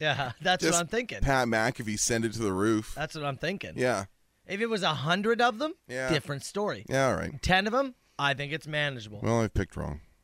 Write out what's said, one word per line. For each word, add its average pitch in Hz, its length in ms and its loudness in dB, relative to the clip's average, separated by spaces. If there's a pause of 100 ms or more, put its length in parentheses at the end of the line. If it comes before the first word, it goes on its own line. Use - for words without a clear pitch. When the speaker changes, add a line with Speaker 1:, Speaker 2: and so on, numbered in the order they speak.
Speaker 1:
Yeah, 135 360 -2
<laughs> - 60 -18
that's 180 220 2
what 160 60 6
Speaker 2:
Just 170 100 2
Speaker 1:
I'm 175 80 -2
thinking. 220 320 -4
Speaker 2:
Pat 131 260 4
McAfee, 113 540 0
send 117 240 2
it 110 80 0
to 113 80 -6
the 104 120 2
roof. 107 440 2
Speaker 1:
That's 147 180 -8
what 156 100 -8
I'm 139 140 -4
thinking. 151 380 -6
Speaker 2:
Yeah. 110 300 2 (420)
Speaker 1:
If 196 120 -4
it 233 60 0
was 220 160 -2
a 170 100 2
hundred 185 480 0
of 240 200 4
them, 311 140 -4 (120)
Speaker 2:
Yeah. 131 220 -4
Speaker 1:
different 139 340 -2
story. 190 460 -4
Speaker 2:
Yeah, 135 220 4
all 104 40 2
right. 85 280 -4
Speaker 1:
Ten 190 260 4
of 208 40 -2
them, 262 220 0 (240)
I 143 160 2
think 143 180 -6
it's 156 140 -8
manageable. 131 560 -4
Speaker 2:
Well, 113 200 4
I've 107 120 -2
picked - 220 -2
wrong. 73 240 -6 (240)